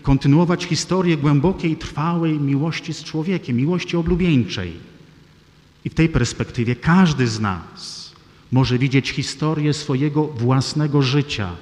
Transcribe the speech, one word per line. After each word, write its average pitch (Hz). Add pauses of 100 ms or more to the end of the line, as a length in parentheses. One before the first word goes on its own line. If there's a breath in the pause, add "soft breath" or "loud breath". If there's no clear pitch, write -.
kontynuować 156
historię 175
głębokiej, 151
trwałej 160
miłości 143
z -
człowiekiem, 156
miłości 170
oblubieńczej. 160 (1120)
I -
w -
tej 160
perspektywie 123
każdy 160
z 107
nas - (400 soft breath)
może 123
widzieć 135
historię 151
swojego 147
własnego 139
życia 131 (120)